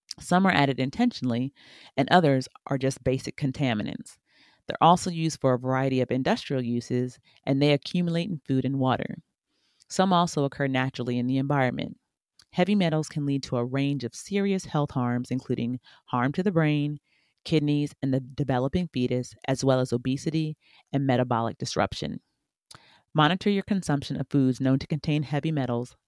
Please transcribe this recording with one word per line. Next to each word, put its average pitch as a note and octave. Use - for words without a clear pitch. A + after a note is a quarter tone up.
Some F#3
are F#3
added C3+
intentionally, C3+
and C#3
others C#3+
are C#3
just C3+
basic C3
contaminants. B2+
They're -
also F3
used D#3+
for C3
a B2
variety C3
of B2
industrial C3
uses, B2
and C#3
they D3
accumulate E3+
in D#3
food C3+
and C#3
water. -
Some F#3
also E3+
occur C#3
naturally B2+
in B2
the C3+
environment. C3+
Heavy F#3+
metals D#3
can D3
lead C#3
to B2+
a A#2+
range C#3
of A#2
serious G3
health D3
harms, B2
including B2
harm B2
to F#3
the G3+
brain, D3+
kidneys, D3
and C3+
the C3
developing C3+
fetus, B2
as C3+
well C3
as B2+
obesity D3
and C#3
metabolic A#2+
disruption. -
Monitor E3
your G3
consumption C#3+
of C3
foods C3
known C3
to -
contain D3+
heavy D3
metals, B2